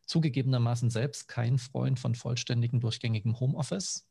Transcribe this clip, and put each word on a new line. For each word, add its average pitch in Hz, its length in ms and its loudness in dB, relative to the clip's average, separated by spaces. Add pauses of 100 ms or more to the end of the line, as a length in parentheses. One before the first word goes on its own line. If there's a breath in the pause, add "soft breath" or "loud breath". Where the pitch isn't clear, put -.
zugegebenermaßen 123 840 2
selbst - 360 -2
kein 120 320 0
Freund 127 400 0
von 117 160 -2
vollständigem, 120 640 0
durchgängigem 113 640 0
Homeoffice, - 720 -2